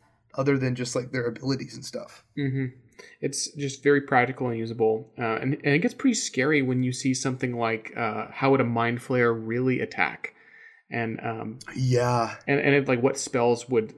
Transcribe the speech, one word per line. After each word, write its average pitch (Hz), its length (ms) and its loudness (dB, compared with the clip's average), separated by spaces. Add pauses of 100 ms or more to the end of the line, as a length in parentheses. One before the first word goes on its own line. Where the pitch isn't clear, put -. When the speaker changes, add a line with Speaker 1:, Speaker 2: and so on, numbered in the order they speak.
(360)
Speaker 1:
other 139 220 2
than 127 180 0
just, 123 200 -4
like, 127 160 -4
their 127 140 -2
abilities 127 500 -4
and 127 100 -14
stuff. - 380 -12 (140)
Speaker 2:
Mm-hmm. 135 280 -2 (560)
It's - 300 -6
just 143 320 -8
very 143 180 6
practical 127 480 0
and 117 80 -4
usable. 113 600 0
Uh, 113 220 0
and, 131 120 0 (100)
and 143 120 4
it 160 40 6
gets 240 140 0
pretty - 220 2
scary 139 480 0
when 127 200 0
you 127 80 0
see 131 220 0
something 127 420 -4
like, 113 400 -4
uh, 113 360 -4
how 135 200 2
would 135 100 6
a 120 40 4
mind 117 340 0
flayer 120 400 2
really 120 400 0
attack? - 540 -4 (560)
And, 117 340 -4
um, 113 360 -8 (160)
Speaker 1:
Yeah. 123 600 2 (120)
Speaker 2:
and, 143 120 2
and 139 160 4
it, 139 120 2
like, 127 160 2
what - 140 2
spells 120 520 0
would 110 280 0